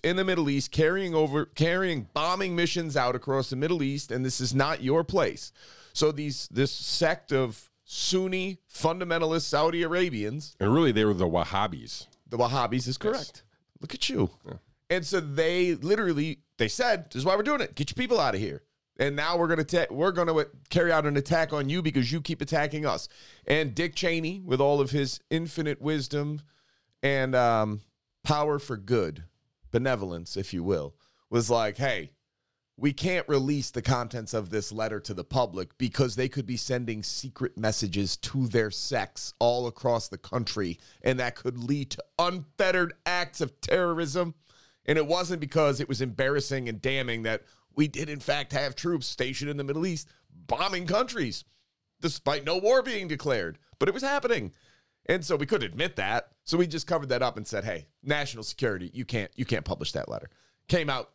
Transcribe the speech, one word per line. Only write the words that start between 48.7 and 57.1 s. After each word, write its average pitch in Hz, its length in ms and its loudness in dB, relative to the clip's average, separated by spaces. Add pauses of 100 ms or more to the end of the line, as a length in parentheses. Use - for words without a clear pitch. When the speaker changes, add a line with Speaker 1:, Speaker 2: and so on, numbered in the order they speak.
Speaker 1:
troops 170 320 -2
stationed 135 440 -4
in 147 60 -6
the 139 80 -4
Middle 156 220 -2
East 165 220 -6 (380)
bombing 180 400 0
countries, 208 580 0 (560)
despite 147 440 0
no 170 140 0
war 240 240 6
being 214 260 -4
declared. 120 480 0 (220)
But 139 100 2
it - 60 2
was 262 80 -4
happening. 269 500 0 (540)
And 170 180 0
so 151 120 0
we 143 100 0
couldn't 113 240 0
admit 156 260 -4
that. 104 360 -2 (120)
So 165 140 0
we 180 80 6
just 156 200 -4
covered 151 240 0